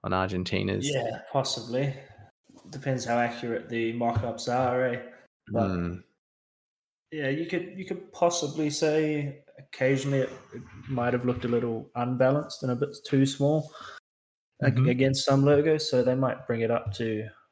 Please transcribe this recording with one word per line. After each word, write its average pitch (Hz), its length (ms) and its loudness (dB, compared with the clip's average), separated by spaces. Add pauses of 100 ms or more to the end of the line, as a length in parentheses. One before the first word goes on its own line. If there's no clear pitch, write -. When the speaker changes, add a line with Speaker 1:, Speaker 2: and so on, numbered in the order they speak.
Speaker 1:
on 95 80 -2
Argentina's. 95 760 -2
Speaker 2:
Yeah, 120 300 -2 (140)
possibly. 127 600 -2 (760)
Depends 131 340 -4
how 117 140 0
accurate 117 500 -2
the 117 260 -2
mock-ups 120 540 -2
are, 123 380 2
eh? 120 140 -2 (520)
But 110 160 0
Speaker 1:
Hmm. 87 260 -4 (1160)
Speaker 2:
yeah, 147 180 -4
you 156 180 -2
could, 175 300 -6
you 190 80 -10
could - 280 -10
possibly 156 580 0
say 151 720 0 (160)
occasionally 135 600 0
it, 127 100 0 (240)
it 127 80 -14 (260)
might 123 240 0
have 123 140 0
looked 123 180 0
a 120 40 -2
little 117 480 0
unbalanced 131 680 2
and 127 100 0
a 120 40 0
bit 143 200 -4 (100)
too 135 200 4
small 147 440 2 (920)
ag-, 131 120 4
Speaker 1:
Mm-hmm. 131 140 4
Speaker 2:
against 131 360 2
some 139 200 6
logos, 151 460 4
so 123 120 4
they 127 120 4
might 131 320 -2
bring 117 160 -2
it 113 80 0
up 117 240 -2
to 110 320 -4 (240)